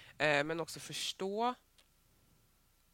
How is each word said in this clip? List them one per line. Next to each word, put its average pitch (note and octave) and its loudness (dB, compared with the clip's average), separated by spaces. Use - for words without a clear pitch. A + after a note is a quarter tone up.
eh, C#3+ 4
men E3 0
också D#3 -6
förstå G3+ -2